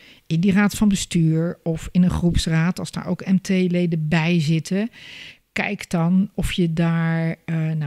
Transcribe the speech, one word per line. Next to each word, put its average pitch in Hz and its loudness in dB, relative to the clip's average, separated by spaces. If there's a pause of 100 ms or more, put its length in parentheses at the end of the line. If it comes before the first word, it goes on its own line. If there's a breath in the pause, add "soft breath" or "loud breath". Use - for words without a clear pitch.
(280 loud breath)
in 160 0
die 196 4
raad 202 4
van 214 2
bestuur 165 0
of 160 -4
in 180 4
een 180 6
groepsraad, 165 0
als - -8
daar - -8
ook 180 -6
M 190 2
T-leden 175 0
bij 170 2
zitten, 165 -2 (640 loud breath)
kijk - -4
dan 175 2
of - -4
je 170 0
daar, 165 0 (100)
eh, 165 -4
nou, 160 -2